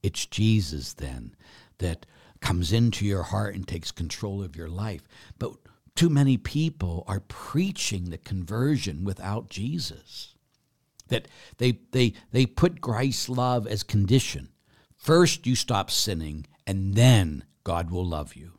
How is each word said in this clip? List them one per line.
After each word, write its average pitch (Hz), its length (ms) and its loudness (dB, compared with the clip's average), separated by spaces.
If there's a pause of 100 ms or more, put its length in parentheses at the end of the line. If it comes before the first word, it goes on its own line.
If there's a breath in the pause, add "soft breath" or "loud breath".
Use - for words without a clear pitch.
It's - 240 -2
Jesus 95 680 0
then 64 420 -10 (420 loud breath)
that 85 280 -4 (360 soft breath)
comes 87 320 0
into 113 320 2
your 98 180 0
heart 101 320 -4
and 95 120 -8
takes - 240 -8
control 98 520 -6
of 78 120 -12
your 80 140 -12
life. 95 380 -8 (320 loud breath)
But - 140 -6 (440)
too 170 120 6
many 139 280 4
people 98 720 -4
are 104 120 -2
preaching - 880 -4
the 82 80 -10
conversion 98 880 -2
without 98 460 -6
Jesus. - 840 -8 (720)
That - 200 -4 (300 loud breath)
they, 123 220 2 (120)
they, 123 220 4 (180 loud breath)
they 131 140 4
put - 360 0
Christ's 123 460 -2
love 123 380 0
as 107 180 -4
condition. 101 680 2 (460 soft breath)
First 170 520 4
you 123 80 4
stop 101 340 -2
sinning, 78 560 -2 (200)
and 98 280 -2
then 101 500 6 (200)
God 85 260 -2
will 90 160 -4
love 78 300 -6
you. 87 240 -20